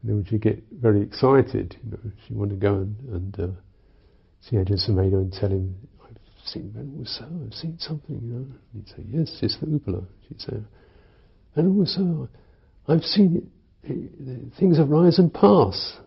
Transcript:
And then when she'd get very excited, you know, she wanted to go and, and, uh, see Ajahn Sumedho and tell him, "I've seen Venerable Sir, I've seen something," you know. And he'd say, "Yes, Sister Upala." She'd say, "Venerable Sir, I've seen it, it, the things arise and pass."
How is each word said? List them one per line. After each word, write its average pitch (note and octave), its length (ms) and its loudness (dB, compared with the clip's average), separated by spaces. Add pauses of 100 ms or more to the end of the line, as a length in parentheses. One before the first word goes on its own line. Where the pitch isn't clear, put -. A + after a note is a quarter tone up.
And - 20 -18
then G#2+ 120 -2
when G2+ 100 -2
she'd G#2+ 160 -2
get G#2+ 300 0
very A2 300 2
excited, G#2+ 800 2
you A2 80 -12
know, G#2 200 -12 (140)
she A#2 80 -14
wanted G2+ 280 -4
to - 0 -
go G2+ 140 2
and, G2 200 -4 (140)
and, G2 300 -8
uh, F2+ 80 -4 (920)
see - 140 -6
Ajahn F#2+ 240 0
Sumedho F#2+ 420 2
and F#2+ 120 -4
tell G2+ 160 -2
him, F#2+ 260 -4 (280)
"I've - 120 -20 (300)
seen - 260 -12
Venerable C3 340 -12
Sir, A#2 220 -12 (180)
I've A2 80 -14
seen E3 260 -10
something," D3 420 -10
you A#2 120 -10
know. B2+ 120 -8 (280)
And - 0 -
he'd G2+ 140 -14
say, - 220 -18
"Yes, D3 280 -2
Sister - 280 -4
Upala." G2+ 400 -2 (220)
She'd - 120 -18
say, A#2+ 180 -8 (1000)
"Venerable F#3+ 300 4
Sir, E3 440 -2 (580)
I've D#3 160 4
seen F#3 460 2 (340)
it, - 80 -10
it, - 340 -10
the B2+ 320 -12
things F3 220 4
arise D#3+ 400 6
and F3 140 6
pass." E3 720 4